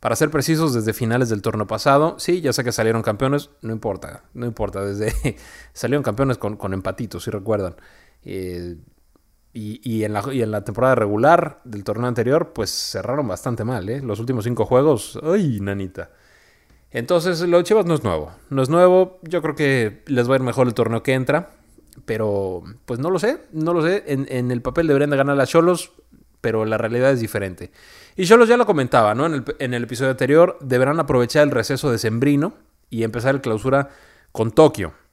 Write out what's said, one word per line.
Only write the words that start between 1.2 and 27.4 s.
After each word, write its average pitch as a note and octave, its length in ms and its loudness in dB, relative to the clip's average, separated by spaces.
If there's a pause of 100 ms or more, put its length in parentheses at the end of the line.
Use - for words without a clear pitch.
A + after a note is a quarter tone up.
del G#2+ 140 -2
torneo G#2+ 240 -2
pasado. C#3+ 520 2
Sí, F3+ 220 -2
ya C#3 140 0
sé C3 100 -2
que A#2 80 -2
salieron A2+ 300 0
campeones, C3+ 480 -2 (100)
no A2 100 -8
importa, - 640 -8
no A#2+ 140 -8
importa. G#2 360 -4
Desde G#2 540 -2 (200)
<laughs> - 180 -20
salieron C3+ 280 -2
campeones B2 360 0
con, G#2 180 -6
con G2+ 160 -6
empatitos, F#2+ 520 -8
si - 60 -6
recuerdan. G2 460 -4 (480)
Eh, F2+ 540 -10 (760)
y, G#2+ 300 -12
y A2 220 -2
en G#2 100 -4
la, G#2 80 -2 (100)
y C3+ 80 -2
en A2 120 -2
la G#2 120 -4
temporada B2+ 300 2
regular B2 720 2
del G#2 200 -14
torneo A2+ 240 -4
anterior, B2 460 0
pues, A2 160 -4
cerraron A#2+ 580 -6
bastante A2 340 -6
mal, G#2+ 280 -6
¿eh? C3+ 100 -6
Los G#2+ 200 -6
últimos A#2 240 -4
cinco A2+ 200 -2
juegos, B2+ 580 2
¡ay, D#3+ 380 0
nanita! G2 520 -8 (800)
Entonces, E3+ 520 0
lo F3 160 4
de F3+ 60 4
Chivas G#3+ 200 2
no E3+ 80 0
es D3 100 0
nuevo. D#2+ 300 -2 (160)
No C3+ 140 0
es B2+ 80 0
nuevo, F3+ 520 4
yo E3 200 -4
creo D#3 120 -4
que B2+ 520 0
les B2 240 0
va - 20 4
a C3+ 40 4
ir C3 60 2
mejor B2 240 0
el A#2+ 60 0
torneo A2+ 300 0
que C3 100 0
entra. C3 380 0 (560)
Pero, G2+ 560 -2 (240)
pues, A#2+ 140 -6
no D#3 100 -2
lo F#3 80 0
sé, A#3+ 240 -2 (100)
no D#3+ 220 -2
lo E3 80 2
sé. F#3 240 0
En, C#3 240 -2
en B2 200 -2
el B2 120 -4
papel E3 240 0
deberían D3 240 4
de C#3+ 80 0
ganar C#3 200 2
a C3+ 60 4
Xolos, E3 480 2 (480)
pero A2 240 0
la A2 140 -2
realidad A#2+ 320 2
es C3 100 2
diferente. G2 500 -6 (460)